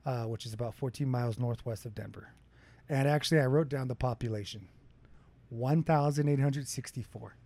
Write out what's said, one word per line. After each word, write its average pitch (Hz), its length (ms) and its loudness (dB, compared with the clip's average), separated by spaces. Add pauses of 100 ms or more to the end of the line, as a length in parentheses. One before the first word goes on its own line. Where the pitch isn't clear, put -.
uh, 123 180 -2
which 113 220 -4
is 113 80 -8
about 113 200 -4
fourteen 135 360 -2
miles 120 280 0
northwest 120 480 -4
of 107 80 -10
Denver. - 360 -12 (580)
And 139 220 2
actually, 151 320 4
I 131 60 4
wrote 147 200 4
down 131 220 -4
the 123 60 -2
population. 113 720 -4 (800)
One 131 340 2
thousand 147 460 4
eight 139 100 4
hundred 139 300 2
sixty-four. - 640 -10 (100)